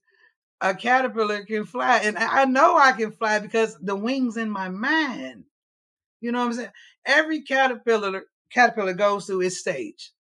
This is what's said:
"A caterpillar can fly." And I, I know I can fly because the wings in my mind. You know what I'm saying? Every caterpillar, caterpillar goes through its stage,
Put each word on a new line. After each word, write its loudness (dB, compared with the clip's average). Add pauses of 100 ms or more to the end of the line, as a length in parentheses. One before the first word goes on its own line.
(600)
"A 0
caterpillar 0
can -4
fly." 0
And -2
I, 0
I 6
know 4
I 6
can -4
fly -2
because -2
the -4
wings -2
in -4
my -6
mind. -4 (760)
You -4
know -2
what 0
I'm -4
saying? -8 (360)
Every 2
caterpillar, 0 (260)
caterpillar 2
goes 0
through -2
its -2
stage, -8 (120)